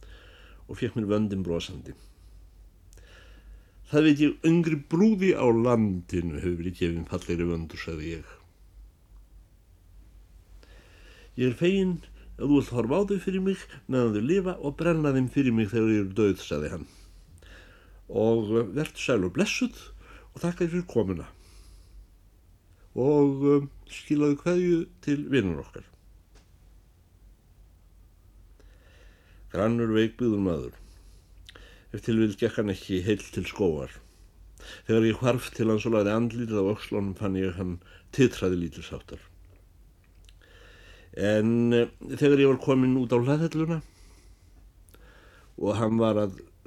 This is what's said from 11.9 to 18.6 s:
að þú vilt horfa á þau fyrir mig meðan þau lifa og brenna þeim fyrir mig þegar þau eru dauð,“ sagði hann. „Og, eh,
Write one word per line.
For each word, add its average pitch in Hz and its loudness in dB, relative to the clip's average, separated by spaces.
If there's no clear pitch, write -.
að 113 -6
þú 143 4
vilt 135 2
horfa 120 0
á 196 0
þau 202 0
fyrir 185 -4
mig 190 -2
meðan 120 2
þau 104 0
lifa 185 0
og 143 -6
brenna 160 2
þeim 131 2
fyrir 131 2
mig 107 0
þegar 110 4
þau 107 4
eru 95 -4
dauð,“ 98 2
sagði 76 -4
hann. 82 -10
„Og, 113 2
eh, 117 -2